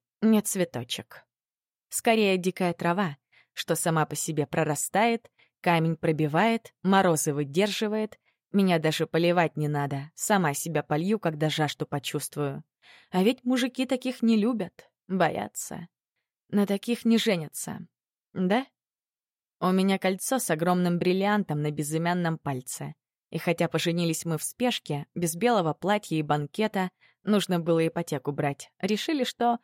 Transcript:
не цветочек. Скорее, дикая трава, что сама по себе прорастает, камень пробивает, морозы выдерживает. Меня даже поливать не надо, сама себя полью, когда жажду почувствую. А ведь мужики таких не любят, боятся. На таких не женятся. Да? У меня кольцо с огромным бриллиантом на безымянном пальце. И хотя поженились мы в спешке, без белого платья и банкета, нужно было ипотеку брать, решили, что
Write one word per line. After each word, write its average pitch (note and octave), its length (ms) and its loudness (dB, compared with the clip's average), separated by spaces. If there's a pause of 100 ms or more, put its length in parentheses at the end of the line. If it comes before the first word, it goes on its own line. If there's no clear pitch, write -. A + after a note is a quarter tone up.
(220)
не G#3+ 180 6
цветочек. - 840 -4 (640)
Скорее, G#3 480 2
дикая F3+ 340 0
трава, E3+ 460 -2 (340)
что - 220 -2
сама D#3+ 320 0
по - 100 -8
себе D3+ 300 -2
прорастает, F#3 840 -2 (300)
камень E3 360 2
пробивает, D#3+ 760 0 (100)
морозы F3+ 520 4
выдерживает. G3+ 840 -2 (340)
Меня F#3 260 4
даже D#3 280 0
поливать E3+ 500 2
не D3+ 120 -2
надо, C#3+ 460 -4
сама F3+ 400 0
себя D3+ 280 -4
полью, F3+ 360 0
когда D#3 320 -2
жажду D3 360 -2
почувствую. D3 800 -6 (460)
А F3+ 120 2
ведь B3+ 220 2
мужики B3+ 420 0
таких B3+ 360 -4
не A3+ 140 6
любят, G#3 540 -2 (180)
боятся. - 800 -4 (600)
На G3+ 180 0
таких G#3 380 -4
не A3+ 140 6
женятся. F3 680 -4 (460)
Да? G3+ 340 0 (920)
У F#3 100 2
меня F#3+ 280 2
кольцо F#3+ 400 -2
с - 120 -4
огромным F3 480 2
бриллиантом F#3 640 0
на D3+ 80 0
безымянном D#3+ 680 -2
пальце. C#3 560 -8 (360)
И E3 80 -4
хотя E3+ 300 0
поженились E3 560 -2
мы E3 140 -2
в - 60 -10
спешке, - 720 -4
без E3+ 200 -2
белого F#3 380 2
платья G3+ 440 -2
и D#3 60 0
банкета, F3+ 680 -2 (340)
нужно F#3+ 340 2
было E3 280 2
ипотеку D#3+ 460 -4
брать, C#3+ 380 -4 (100)
решили, A#3+ 440 -2
что A#3+ 400 0